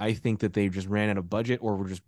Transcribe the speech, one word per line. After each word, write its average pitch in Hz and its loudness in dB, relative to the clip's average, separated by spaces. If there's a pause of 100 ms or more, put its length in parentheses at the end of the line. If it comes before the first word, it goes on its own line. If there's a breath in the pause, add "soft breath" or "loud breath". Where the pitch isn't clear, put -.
I 107 2
think 110 0
that 101 0
they 101 4
just 95 -4
ran 104 2
out 98 0
of 87 -4
budget 117 0
or 107 0
were 95 -2
just 92 -8